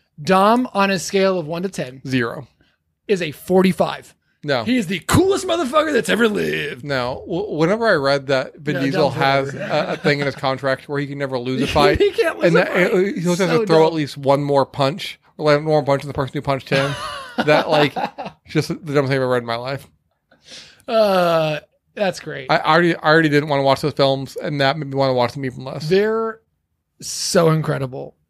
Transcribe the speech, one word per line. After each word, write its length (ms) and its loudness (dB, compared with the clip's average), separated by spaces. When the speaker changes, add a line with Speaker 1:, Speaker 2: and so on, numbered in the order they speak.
Speaker 1:
Dom, 540 2
on 160 2
a 80 -2
scale 400 0
of 80 -6
one 160 -8
to 60 -4
ten, 380 -10
Speaker 2:
Zero. 400 -2
Speaker 1:
is 140 2
a 100 -4
forty-five. 840 0
Speaker 2:
No. 200 0
Speaker 1:
He 120 0
is 100 -2
the 140 -6
coolest 480 2
motherfucker 460 0
that's 160 0
ever 180 2
lived. 560 -6
Speaker 2:
No. 420 -4
W-, 320 -6
whenever 300 0
I 60 4
read 340 0
that 280 -2
Vin 180 -4
Speaker 1:
No, 80 -2
Speaker 2:
Diesel 260 0
Speaker 1:
don't 60 -4
Speaker 2:
has 400 2
Speaker 1:
whatever. 180 -8
Speaker 2:
a, 220 -2
a 20 -6
thing 240 0
in 60 -2
his 100 -4
contract 520 -4
where 120 -4
he 60 -4
can 120 -10
never 200 -4
lose 240 -4
a 40 -2
Speaker 1:
<laughs> 0 -
Speaker 2:
fight, 320 2
Speaker 1:
He 140 2
can't 260 -2
lose 100 4
Speaker 2:
and 80 4
Speaker 1:
a 40 4
Speaker 2:
that, 80 0
Speaker 1:
fight. 480 0
Speaker 2:
he 80 -4
always 0 -
has 140 0
Speaker 1:
So 240 2
Speaker 2:
to 40 -4
throw 120 4
Speaker 1:
dumb. 80 6
Speaker 2:
at 80 0
least 240 -4
one 260 2
more 220 2
punch, 520 -4
or 80 -4
one 180 4
more 180 2
punch 200 0
than 60 -12
the 60 -10
person 200 -4
who 80 -6
punched 260 -4
him. 300 0
Speaker 1:
<laughs> 60 -8
Speaker 2:
That, 320 2
like, 240 2
just 220 -2
the 80 -6
dumbest 180 -8
thing 120 2
I've 80 -2
ever 140 0
read 140 2
in 40 -14
my 100 -2
life. 320 -8
Speaker 1:
Uh, 760 2
that's 260 -4
great. 300 -8
Speaker 2:
I 100 4
already, 360 4
I 120 -2
already 200 6
didn't 200 2
wanna 140 2
watch 180 4
those 140 -2
films, 420 0
and 240 -4
that 160 2
made 120 -8
me 80 -8
wanna 180 2
watch 200 0
them 100 -8
even 200 -8
less. 240 -10
Speaker 1:
They're 520 0
so 500 0
incredible. 680 -4